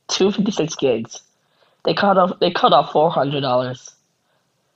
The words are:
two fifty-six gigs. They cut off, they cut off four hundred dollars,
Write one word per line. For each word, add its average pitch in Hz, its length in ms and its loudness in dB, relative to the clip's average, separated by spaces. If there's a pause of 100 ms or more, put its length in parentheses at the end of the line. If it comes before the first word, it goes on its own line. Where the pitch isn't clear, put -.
two 196 240 0
fifty-six 160 440 -4
gigs. 117 440 -2 (640)
They - 80 0
cut 196 240 2
off, 180 240 2
they 175 100 2
cut 214 220 2
off 147 200 4
four 160 180 2
hundred 143 320 -2
dollars, 127 480 -4 (840)